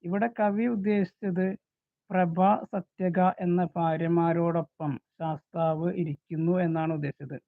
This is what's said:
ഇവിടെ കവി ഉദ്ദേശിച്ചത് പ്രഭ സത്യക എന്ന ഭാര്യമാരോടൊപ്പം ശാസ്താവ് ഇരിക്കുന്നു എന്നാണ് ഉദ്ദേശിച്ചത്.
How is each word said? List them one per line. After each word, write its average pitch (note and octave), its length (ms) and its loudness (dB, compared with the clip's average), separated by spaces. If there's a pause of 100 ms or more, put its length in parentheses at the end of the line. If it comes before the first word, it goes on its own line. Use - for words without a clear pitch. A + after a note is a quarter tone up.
ഇവിടെ G3+ 240 0 (100)
കവി G#3 260 2 (120)
ഉദ്ദേശിച്ചത് F#3+ 680 0 (640)
പ്രഭ F3+ 280 0 (340)
സത്യക F#3 480 -2 (240)
എന്ന F3 160 2 (160)
ഭാര്യമാരോടൊപ്പം E3 1120 0 (280)
ശാസ്താവ് D#3+ 720 -2 (120)
ഇരിക്കുന്നു D#3+ 540 -2 (100)
എന്നാണ് D#3+ 320 -2
ഉദ്ദേശിച്ചത്. C#3+ 400 -8 (120)